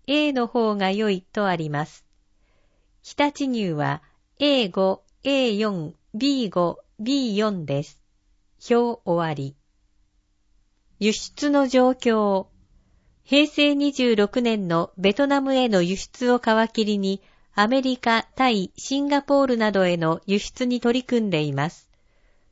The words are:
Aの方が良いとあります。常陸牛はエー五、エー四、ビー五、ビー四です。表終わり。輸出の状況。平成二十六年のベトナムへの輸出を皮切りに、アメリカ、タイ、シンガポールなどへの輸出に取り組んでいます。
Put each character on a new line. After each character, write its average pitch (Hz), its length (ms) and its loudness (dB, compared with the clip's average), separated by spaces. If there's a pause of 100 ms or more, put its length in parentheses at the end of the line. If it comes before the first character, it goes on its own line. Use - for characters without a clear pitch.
A 294 280 0
の 240 140 -2
方 220 280 -2
が 190 160 0
良 214 180 -2
い 185 120 -2
と 208 260 -4
あ 180 80 0
り 165 140 -6
ま 147 160 -4
す。 - 200 -20 (960)
常 285 300 -2
陸 277 180 -6
牛 214 220 -2
は 147 320 -4 (360)
エ 277 260 2
ー 180 60 -8
五、 190 320 -2 (200)
エ 269 280 0
ー 202 60 -2
四、 196 380 -4 (180)
ビ 254 360 -2
ー - 20 -8
五、 175 320 -2 (160)
ビ 247 340 -2
ー 196 40 -2
四 202 280 -2
で 139 180 -4
す。 - 180 -18 (680)
表 233 360 0
終 170 220 -2
わ 156 60 -4
り。 139 220 -8 (1400)
輸 208 140 2
出 - 360 -6
の 285 180 4
状 254 240 4
況。 214 560 0 (760)
平 294 240 4
成 294 240 2
二 285 200 0
十 247 240 2
六 208 240 0
年 220 260 -2
の 170 300 0
ベ 190 160 2
ト 277 140 2
ナ 277 120 2
ム 269 140 -2
へ 254 160 2
の 190 120 4
輸 180 140 0
出 - 360 -4
を 247 80 4
皮 - 40 -8 (300)
切 220 120 0
り 208 120 0
に、 196 240 -4 (340)
ア 208 120 2
メ 262 140 2
リ 262 160 -2
カ、 226 380 -2
タ 262 140 2
イ、 202 280 -2
シ - 220 -4
ン 285 80 -2
ガ 285 140 2
ポ 277 200 2
ー 269 40 4
ル 247 120 0
な 214 140 2
ど 196 140 2
へ 175 100 2
の 165 300 0
輸 202 140 0
出 - 260 -6
に 247 160 -2
取 240 200 2
り 247 40 -16
組 233 220 0
ん - 20 -4
で 165 120 0
い 147 120 -4
ま 143 160 -2
す。 - 200 -18 (640)